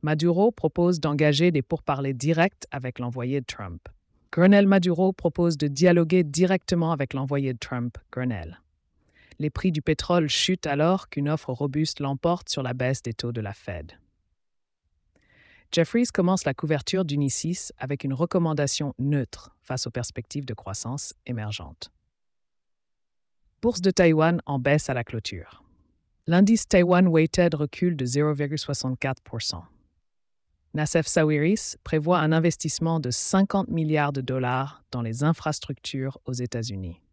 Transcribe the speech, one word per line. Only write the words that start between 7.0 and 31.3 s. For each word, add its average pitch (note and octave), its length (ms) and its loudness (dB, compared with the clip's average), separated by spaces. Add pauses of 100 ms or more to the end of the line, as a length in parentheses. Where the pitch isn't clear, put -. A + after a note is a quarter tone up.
l'envoyé C3+ 380 -2
de A#2 60 -8
Trump, A#2+ 380 -6 (140)
Grenelle. G#2 500 -6 (800)
Les D3 100 -2
prix - 220 0
du D3+ 100 -2
pétrole D#3+ 460 2
chutent F3+ 400 -2
alors D#3 400 2
qu'une C#3+ 200 -2
offre D3+ 240 -4
robuste C#3+ 460 -4
l'emporte C#3+ 500 -2
sur - 140 -4
la B2 100 -4
baisse B2+ 300 -2
des A#2 120 -6
taux A#2+ 180 -6
de A#2 80 -6
la G2+ 120 -6
Fed. D#2 460 -12 (1700)
Jefferies A#3 340 2
commence F#3 380 0
la C#3 100 -2
couverture D#3 500 -2
d'Unisys C#3+ 760 -2
avec C3+ 260 -6
une C3+ 100 -2
recommandation D3+ 840 0
neutre C#3 500 -2 (100)
face - 280 -8
aux - 20 -8
perspectives B2 540 -8
de A#2 100 -8
croissance A#2 600 -10 (120)
émergente. G#2 640 -8 (1700)
Bourse A3+ 200 0
de F#3+ 100 4
Taïwan E3 560 4
en C#3 140 -2
baisse C#3+ 280 2
à C3+ 60 -2
la A#2+ 80 -2
clôture. - 640 -10 (640)
L'indice G3+ 400 4
Taiwan F3+ 400 6
Weighted E3 460 4
recule D#3 420 -2
de C3+ 80 -4
zéro D3 300 0
virgule C#3+ 240 -4
soixante-quatre C3 640 -4
pour - 200 -10
cent. E2+ 220 -8 (1080)
Nassef D3+ 340 0
Sawiris D#3 760 0